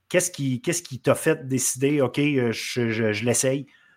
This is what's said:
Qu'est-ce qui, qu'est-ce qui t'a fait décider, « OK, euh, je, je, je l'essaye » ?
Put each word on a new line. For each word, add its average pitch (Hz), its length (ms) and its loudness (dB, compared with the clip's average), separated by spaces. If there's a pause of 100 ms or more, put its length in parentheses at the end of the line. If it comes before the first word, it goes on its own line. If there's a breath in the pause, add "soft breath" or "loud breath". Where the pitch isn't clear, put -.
Qu'est-ce 175 240 0
qui, 131 280 -4
qu'est-ce 165 220 -4
qui - 160 -12
t'a 131 160 2
fait 156 320 0
décider, « 135 560 0
OK, 120 160 0
euh, 139 320 2
je, 117 400 -2
je, 110 220 2
je 107 120 -4
l'essaye » ? 131 420 0 (300 soft breath)